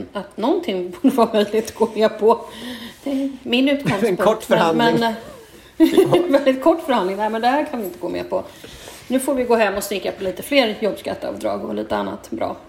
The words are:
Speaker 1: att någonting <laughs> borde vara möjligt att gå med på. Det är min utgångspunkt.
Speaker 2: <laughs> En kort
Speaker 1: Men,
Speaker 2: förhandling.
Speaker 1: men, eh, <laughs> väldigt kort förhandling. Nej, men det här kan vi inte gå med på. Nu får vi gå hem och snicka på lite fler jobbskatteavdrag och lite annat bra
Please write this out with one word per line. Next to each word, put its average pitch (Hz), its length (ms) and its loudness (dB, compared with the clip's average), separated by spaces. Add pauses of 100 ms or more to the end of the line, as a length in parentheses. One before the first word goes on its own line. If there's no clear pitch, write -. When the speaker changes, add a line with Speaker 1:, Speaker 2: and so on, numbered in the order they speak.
(120)
Speaker 1:
att - 240 -10
någonting 208 540 -2
<laughs> - 120 -16
borde 269 140 4
vara 226 160 2
möjligt 220 360 0
att - 60 -14
gå 220 200 0
med 214 240 2
på. 226 220 4 (640)
Det 277 60 -4
är 277 200 -2 (120)
min 247 260 0
utgångspunkt. 247 360 0
Speaker 2:
<laughs> 233 40 2
En 180 80 0
kort - 320 0
Speaker 1:
Men, 180 100 4
Speaker 2:
förhandling. 165 420 4
Speaker 1:
men, 226 140 0 (640)
eh, 349 520 6
<laughs> - 0 -
väldigt 269 320 4
kort 330 240 4
förhandling. 196 300 0
Nej, 214 140 0
men 220 120 -2
det 240 60 4
här 285 160 2
kan 269 160 -8
vi 202 60 -6
inte 175 120 -12
gå 175 100 -8
med 175 220 -6
på. 185 140 -2 (640)
Nu 254 120 0
får 277 140 0
vi 254 100 0
gå 233 120 2
hem 202 180 2
och 202 100 -4
snicka 190 280 -6
på 196 120 -10
lite 185 180 -6
fler 233 380 2
jobbskatteavdrag 104 840 -4
och 104 100 -6
lite 110 220 -4
annat 101 340 -6
bra 92 260 -4 (120)